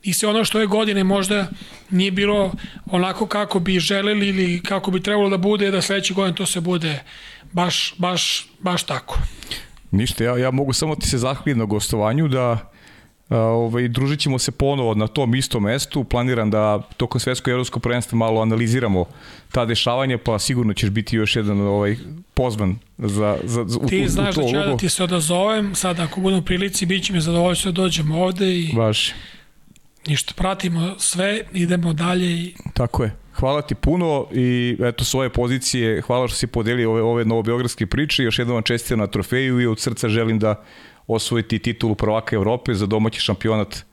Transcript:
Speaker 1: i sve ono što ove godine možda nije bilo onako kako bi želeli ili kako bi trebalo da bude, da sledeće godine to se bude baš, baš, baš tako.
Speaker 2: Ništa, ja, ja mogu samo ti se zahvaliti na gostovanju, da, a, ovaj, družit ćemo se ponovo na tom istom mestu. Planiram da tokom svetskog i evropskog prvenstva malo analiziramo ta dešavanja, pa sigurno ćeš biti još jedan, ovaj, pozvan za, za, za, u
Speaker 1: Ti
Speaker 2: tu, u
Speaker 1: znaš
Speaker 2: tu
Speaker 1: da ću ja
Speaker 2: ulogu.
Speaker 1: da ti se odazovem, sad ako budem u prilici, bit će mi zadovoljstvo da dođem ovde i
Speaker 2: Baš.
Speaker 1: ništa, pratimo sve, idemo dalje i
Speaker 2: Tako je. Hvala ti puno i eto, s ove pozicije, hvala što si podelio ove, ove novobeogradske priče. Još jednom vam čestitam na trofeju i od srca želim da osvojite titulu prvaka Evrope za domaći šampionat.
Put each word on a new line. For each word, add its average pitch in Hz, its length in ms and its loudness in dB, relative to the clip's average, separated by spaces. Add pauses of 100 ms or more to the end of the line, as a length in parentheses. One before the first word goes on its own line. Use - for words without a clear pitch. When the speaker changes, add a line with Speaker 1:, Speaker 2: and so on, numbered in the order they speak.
Speaker 1:
i 185 100 -2
sve 208 160 0
ono 214 160 2
što - 120 0
ove 220 100 2
godine 208 360 2
možda 196 440 2 (420)
nije 190 220 2
bilo 202 400 2 (340)
onako 185 420 0
kako 202 320 -2
bi 180 200 2
želeli 202 480 0
ili 185 360 0
kako 190 280 -2
bi 185 100 0
trebalo 208 280 2
da 196 80 2
bude, 196 340 2
da 190 100 0
sledeće 196 320 -2
godine 190 220 0
to 196 100 -4
se 175 160 -2
bude 165 380 -2 (520)
baš, 175 460 -2
baš, 180 500 -2 (120)
baš - 240 -2
tako. - 340 -4 (760)
Speaker 2:
Ništa, 113 320 0
ja, 123 140 2
ja 127 140 2
mogu 135 220 0
samo 156 220 0
ti - 120 -4
se 139 100 0
zahvaliti 131 380 0
na 113 100 2
gostovanju, 107 600 0
da, 123 440 0 (580)
a, 117 80 2
ovaj, 117 500 2
družit 135 320 0
ćemo 131 200 0
se - 120 -2
ponovo 139 440 0
na 107 120 2
tom 123 280 2
istom 127 280 0
mestu. 127 400 -2
Planiram 120 480 0
da 107 300 2 (160)
tokom 123 240 -2
svetskog - 260 -2
i 131 40 2
evropskog 123 320 -2
prvenstva 120 340 0
malo 113 240 2
analiziramo 110 640 2 (460)
ta 123 140 2
dešavanja, 123 520 0
pa 110 220 0
sigurno 120 340 0
ćeš 104 160 0
biti 107 260 -2
još 107 200 2
jedan, 104 260 2
ovaj, 101 340 2 (380)
pozvan 107 420 0 (220)
za, 104 460 0
za, 117 220 -2
za, 113 140 -2
u 135 80 -2
Speaker 1:
Ti 185 120 0
Speaker 2:
tu, - 60 0
u - 40 0
Speaker 1:
znaš - 260 0
Speaker 2:
tu 156 60 0
Speaker 1:
da 131 60 2
ću 123 80 0
ja 147 40 2
Speaker 2:
ulogu. 151 120 0
Speaker 1:
da 127 60 0
ti 165 120 0
se 190 140 -2
odazovem, 185 720 0
sad 175 240 -2
ako 165 200 -4
budem 190 200 2
u 165 40 -4
prilici, 190 420 -2
bit 185 180 0
će 202 100 -2
mi 170 80 2
zadovoljstvo 170 500 2
da 165 40 -2
dođem 170 360 0
ovde 185 420 2
i 165 220 0
Speaker 2:
Baš. 110 360 2 (960)
Speaker 1:
ništa, 147 280 -2
pratimo 185 640 -2
sve, 202 420 -2 (120)
idemo 175 400 2
dalje 175 340 0
i 170 260 -4 (200)
Speaker 2:
Tako 123 300 0
je. 104 120 -2 (180)
Hvala 143 280 0
ti 143 140 -4
puno 156 580 2
i 123 480 2
eto, 120 220 0
s - 120 -2
ove 131 140 0
pozicije, 120 720 0
hvala 123 260 0
što - 100 -4
si 123 100 -2
podelio 117 440 0
ove, 113 100 2
ove 117 240 2
novobeogradske 117 600 0
priče. 139 380 0
Još 113 160 0
jednom 120 140 0
vam 113 100 0
čestitam 117 360 0
na 104 80 0
trofeju 123 540 0
i 123 40 4
od 110 140 0
srca 117 300 -2
želim 113 300 2
da 107 240 2 (440)
osvojite 113 520 0
titulu 113 360 0
prvaka 110 400 0
Evrope 110 380 0
za 104 120 0
domaći 110 340 0
šampionat. 107 720 -2